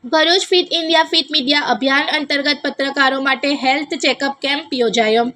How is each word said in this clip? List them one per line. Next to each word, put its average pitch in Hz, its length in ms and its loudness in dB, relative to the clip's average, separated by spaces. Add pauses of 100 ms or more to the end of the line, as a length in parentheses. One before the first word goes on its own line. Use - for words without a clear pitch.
ભરૂચ 320 400 2
ફિટ 359 260 2
ઇન્ડિયા 320 300 0
ફિટ 330 300 -2
મીડિયા 294 280 0
અભિયાન 269 580 0
અંતર્ગત 285 460 -2
પત્રકારો 269 560 0
માટે 269 340 0
હેલ્થ 277 440 0
ચેકઅપ 277 440 0
કેમ્પ 285 320 -4
યોજાયો. 226 500 2 (120)